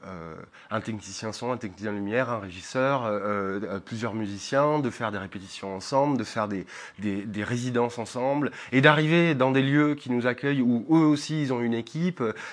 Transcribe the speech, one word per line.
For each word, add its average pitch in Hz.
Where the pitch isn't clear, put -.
euh, 85
un 110
technicien 104
son, 120
un 120
technicien 104
lumière, 107
un 117
régisseur, 123
euh, 101
euh, 95
plusieurs 110
musiciens, 123
de 127
faire 110
des 101
répétitions 95
ensemble, 135
de 113
faire 107
des, 92
des, 101
des 104
résidences 120
ensemble, 127
et 131
d'arriver 156
dans 131
des 135
lieux 147
qui 127
nous 120
accueillent, 135
où 120
eux 160
aussi, 151
ils 135
ont 120
une 117
équipe, 156
euh, 110